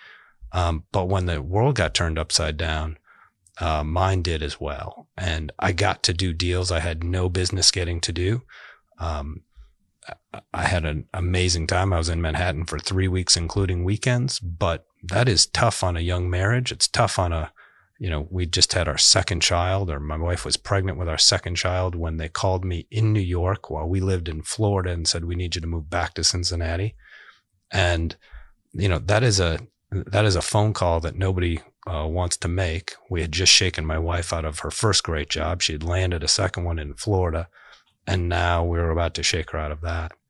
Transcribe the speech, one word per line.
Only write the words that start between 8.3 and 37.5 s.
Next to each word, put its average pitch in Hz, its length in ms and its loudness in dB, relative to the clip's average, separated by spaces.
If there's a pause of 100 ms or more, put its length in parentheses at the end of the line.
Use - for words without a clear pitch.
Um, 78 460 -6 (920)
I, - 80 -14 (120)
I 87 100 -2
had 90 200 2
an 78 300 -4
amazing 87 540 2
time. 95 260 2
I 82 60 2
was 80 100 0
in 82 120 0
Manhattan 85 440 -2
for 76 140 -6
three 95 280 0
weeks, 92 300 2
including 87 480 0
weekends, 120 560 0
but 85 460 -2 (160)
that 101 260 2
is 92 160 6
tough - 380 2
on 87 120 2
a 85 60 0
young 90 280 0
marriage. 107 440 2
It's - 160 0
tough - 280 2
on 90 140 2
a, 80 220 -4 (480)
you 98 80 -4
know, 78 220 -2
we 90 140 0
just 85 260 2
had 82 160 2
our 73 100 -2
second - 440 4
child, 90 480 2
or 73 100 -4
my 76 160 -4
wife 85 300 -2
was 73 100 0
pregnant 95 420 -2
with 85 120 -2
our 78 80 -2
second 92 380 2
child 90 400 0
when 82 200 -4
they 80 140 -6
called 92 340 0
me 90 260 -4
in 110 220 2
New 107 80 2
York 90 500 -2
while 76 200 -4
we 95 100 2
lived 92 300 0
in 78 120 -6
Florida 98 500 0
and 85 140 -4
said, 85 200 -2
"We 85 100 -2
need 87 200 -2
you 87 40 -4
to 82 80 -4
move 82 220 -4
back - 240 -2
to 85 100 -4
Cincinnati." 87 720 -2 (800)
And, 87 420 2 (560)
you 98 160 0
know, 87 120 2
that 104 220 2
is 104 200 4
a, 82 180 2 (320)
that 98 320 0
is 95 140 4
a - 40 2
phone 107 300 2
call 85 300 2
that 82 160 -4
nobody, 90 420 0 (280)
uh, 78 200 -4
wants 85 300 -2
to - 100 -4
make. 87 460 -2 (160)
We 87 100 -2
had 80 140 -4
just 90 180 4
shaken 78 340 2
my 80 140 -2
wife 85 320 -2
out 82 140 -2
of 78 140 -6
her 76 120 -6
first - 320 2
great 78 260 -4
job. 82 320 -2
She - 120 -2
had 76 100 -6
landed 87 400 0
a 87 60 0
second 92 340 0
one 85 160 -2
in 73 140 -8
Florida, 87 560 0 (580)